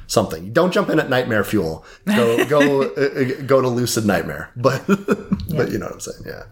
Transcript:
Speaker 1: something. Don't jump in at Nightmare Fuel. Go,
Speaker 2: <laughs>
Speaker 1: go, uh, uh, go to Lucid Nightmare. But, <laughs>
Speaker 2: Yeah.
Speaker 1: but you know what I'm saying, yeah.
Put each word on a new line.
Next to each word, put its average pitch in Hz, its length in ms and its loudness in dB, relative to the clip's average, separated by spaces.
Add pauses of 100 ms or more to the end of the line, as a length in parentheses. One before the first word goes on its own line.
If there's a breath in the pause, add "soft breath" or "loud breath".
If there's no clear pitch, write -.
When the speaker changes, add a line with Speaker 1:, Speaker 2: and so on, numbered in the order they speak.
Speaker 1:
something. 92 460 -2
Don't 180 200 2
jump 196 160 0
in 156 100 2
at 147 100 -2
Nightmare 117 340 0
Fuel. 82 420 -2 (200 loud breath)
Go, 120 400 2
Speaker 2:
<laughs> 123 40 -6
Speaker 1:
go, 143 340 4
uh, - 20 0 (160)
uh, 135 440 -2
go 131 160 6
to 127 60 2
Lucid 120 380 0
Nightmare. 80 500 -2
But, 127 300 0
<laughs> - 40 -4
Speaker 2:
Yeah. - 680 -2
Speaker 1:
but 110 140 0
you 110 60 -4
know 90 80 -6
what - 100 -10
I'm - 60 -18
saying, - 240 -12
yeah. - 260 -14